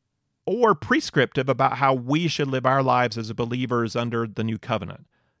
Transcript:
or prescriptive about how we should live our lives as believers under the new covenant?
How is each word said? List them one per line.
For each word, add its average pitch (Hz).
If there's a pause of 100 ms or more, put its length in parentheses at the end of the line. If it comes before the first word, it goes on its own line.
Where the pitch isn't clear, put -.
(460)
or 214
prescriptive 143
about 127
how 135
we 135
should 147
live 131
our 135
lives 123
as 113
believers 120
under 117
the 110
new 110
covenant? 101 (340)